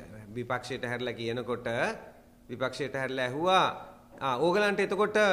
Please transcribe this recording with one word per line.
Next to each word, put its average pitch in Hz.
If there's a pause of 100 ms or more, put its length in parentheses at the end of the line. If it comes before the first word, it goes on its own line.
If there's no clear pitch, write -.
(360)
විපක්ෂයට 123
හැරිලා 120
කියනකොට 117 (840)
විපක්ෂයට 127
හැරිලා 131
ඇහුවා, 165 (540)
"ආ, 131
ඕගලන්ට 196
එතකොට 202 (180)